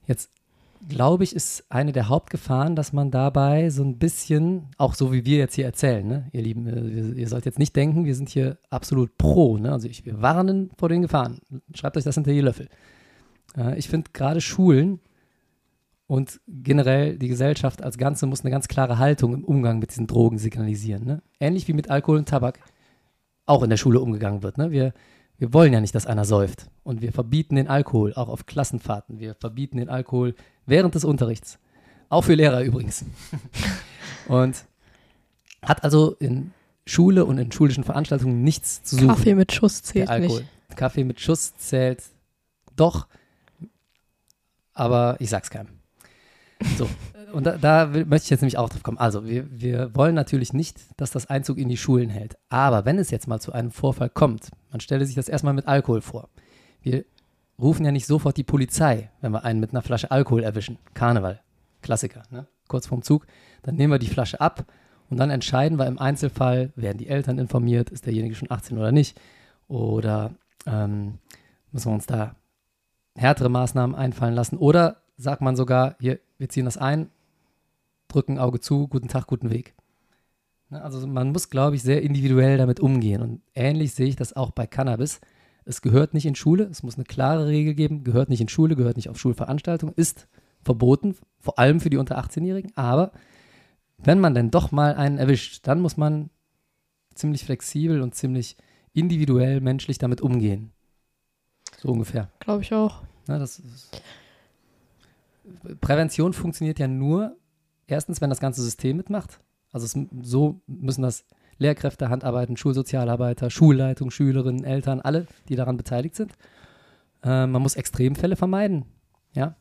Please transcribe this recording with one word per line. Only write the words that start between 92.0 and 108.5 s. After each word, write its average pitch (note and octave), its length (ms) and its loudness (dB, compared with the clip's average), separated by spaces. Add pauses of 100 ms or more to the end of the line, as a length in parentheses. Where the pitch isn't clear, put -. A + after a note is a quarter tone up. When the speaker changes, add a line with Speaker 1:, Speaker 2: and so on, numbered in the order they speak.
Speaker 1:
achtzehnjährigen. F#3 580 -6
Aber C3+ 360 0 (840)
wenn F3 240 4
man E3 120 4
denn A#2+ 160 2
doch D#3+ 220 2
mal D3 240 2
einen C#3+ 220 0
erwischt, C3 500 0
dann D3 140 2
muss E3+ 160 -2
man D3+ 320 0 (840)
ziemlich D3+ 300 -4
flexibel D3+ 580 -2
und B2 140 -6
ziemlich B2+ 400 -4 (380)
individuell C#3 640 2
menschlich C3 380 -2
damit B2 240 -2
umgehen. A2 500 0 (1080)
So - 120 -6
ungefähr. A2+ 400 -4 (100)
Speaker 2:
Glaub G#3 220 -2
ich G3 120 -6
auch. G#3+ 300 -2 (240)
Speaker 1:
Ne, C#3+ 100 -4
das C#3 220 -8
ist, B2+ 420 -20 (1800)
Prävention D#3 520 0
funktioniert D#3 460 -4
ja C#3 80 0
nur, D3+ 480 -2 (520)
erstens, D3+ 340 -6
wenn C#3+ 80 0
das C3+ 100 -4
ganze C3 220 -4